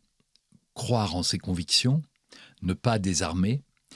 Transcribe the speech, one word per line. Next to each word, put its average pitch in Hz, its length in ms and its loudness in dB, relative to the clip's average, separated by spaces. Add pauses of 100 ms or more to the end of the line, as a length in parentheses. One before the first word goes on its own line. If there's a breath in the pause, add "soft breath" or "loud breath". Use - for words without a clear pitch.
(760)
croire 104 420 0
en 87 60 -2
ses 90 160 -2
convictions, 110 640 0 (600 loud breath)
ne 90 100 0
pas 113 260 0
désarmer 92 640 0 (340 loud breath)